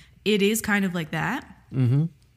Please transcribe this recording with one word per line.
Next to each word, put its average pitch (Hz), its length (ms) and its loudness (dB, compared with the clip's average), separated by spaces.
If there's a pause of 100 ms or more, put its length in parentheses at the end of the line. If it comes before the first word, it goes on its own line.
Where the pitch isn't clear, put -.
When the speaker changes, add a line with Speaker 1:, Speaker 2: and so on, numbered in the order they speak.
(260)
Speaker 1:
it 202 160 2
is 214 200 2
kind 202 240 0
of 180 100 -2
like 165 160 -6
that. 165 340 -4 (280)
Speaker 2:
Mm-hmm. 131 320 2 (320)